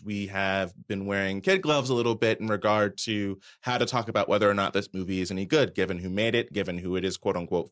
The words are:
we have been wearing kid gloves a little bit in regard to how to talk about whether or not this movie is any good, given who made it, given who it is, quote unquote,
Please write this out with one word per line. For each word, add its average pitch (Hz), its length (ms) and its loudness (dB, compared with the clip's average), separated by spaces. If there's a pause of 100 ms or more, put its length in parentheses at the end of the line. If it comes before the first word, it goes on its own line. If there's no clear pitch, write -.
we 101 220 -6
have 98 460 -2 (140)
been 98 180 -6
wearing 98 360 -2
kid 185 220 2
gloves 143 260 2
a 131 40 2
little 120 220 2
bit 113 240 2
in 110 80 -4
regard 104 520 2
to 101 400 -4 (200)
how 123 180 -2
to 120 80 2
talk 120 220 -2
about 104 220 0
whether 101 200 4
or 101 40 4
not 98 180 0
this 101 220 -2
movie 95 260 -4
is 90 120 -4
any 95 140 -4
good, 123 300 2
given 92 220 0
who 90 120 -6
made 110 260 0
it, - 180 -2
given 92 240 -2
who 90 180 -4
it 90 80 0
is, 92 140 -2
quote 98 180 -2
unquote, 87 360 -2